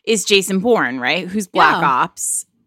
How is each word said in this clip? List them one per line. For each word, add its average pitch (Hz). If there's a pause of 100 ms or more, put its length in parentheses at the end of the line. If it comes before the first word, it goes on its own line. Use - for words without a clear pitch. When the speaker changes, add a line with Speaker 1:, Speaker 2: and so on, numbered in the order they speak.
Speaker 1:
is 220
Jason 190
Bourne, 175
right? 151
Who's 190
Black 170
Speaker 2:
Yeah. 156
Speaker 1:
Ops - (220)